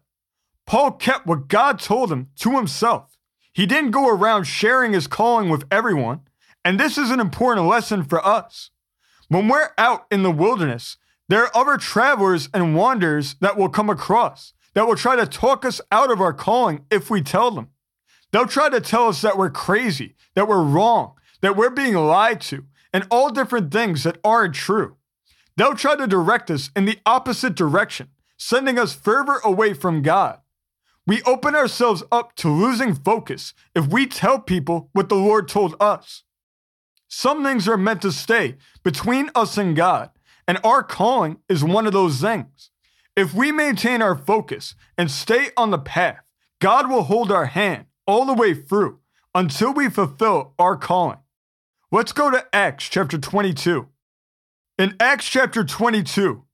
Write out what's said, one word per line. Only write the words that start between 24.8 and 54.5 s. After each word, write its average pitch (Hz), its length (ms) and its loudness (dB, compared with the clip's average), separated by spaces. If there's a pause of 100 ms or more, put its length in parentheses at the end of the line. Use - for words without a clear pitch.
They'll 262 160 4
try 277 220 0
to 269 100 -2
direct 196 420 0
us 143 240 -4
in 196 120 0
the 220 200 -2
opposite 254 480 0
direction, 180 540 -2 (300)
sending 254 420 0
us 220 160 -2
further 269 480 0
away 208 300 2
from 160 280 -2
God. 156 380 0 (680)
We 208 180 0
open 262 300 0
ourselves 233 480 0 (120)
up 240 240 -2
to 170 100 -2
losing 220 480 2
focus - 580 -4 (220)
if 165 100 0
we 233 200 2
tell 254 340 0
people 170 540 -4
what 196 160 0
the 208 60 2
Lord 208 340 2
told 190 280 0
us. - 460 -2 (840)
Some 285 340 -2
things 247 240 0
are 226 80 2
meant 202 280 -2
to 185 100 -2
stay 190 420 -2 (280)
between 240 520 -2
us 226 220 0
and 180 180 0
God, 160 360 0 (360)
and 180 160 0
our 240 180 4
calling 196 580 -2 (100)
is 170 120 0
one 190 240 2
of 208 60 0
those 170 300 0
things. 196 500 -6 (460)
If 185 160 0
we 262 180 0
maintain 254 500 0
our 190 140 2
focus 196 600 -4 (220)
and 170 140 -2
stay 247 460 -2
on 226 140 0
the 175 60 -2
path, 151 440 -2 (400)
God 254 280 2
will 240 140 0
hold 208 300 0
our 160 140 0
hand 165 360 -2 (240)
all 214 180 2
the 269 80 0
way 220 200 2
through 170 460 -2 (360)
until 185 380 0
we 277 160 0
fulfill 180 680 -2
our 180 200 2
calling. 175 420 -2 (720)
Let's 220 220 0
go 285 180 2
to 254 140 0 (100)
Acts 190 320 0
chapter 170 300 -2
twenty-two. 175 720 -2 (880)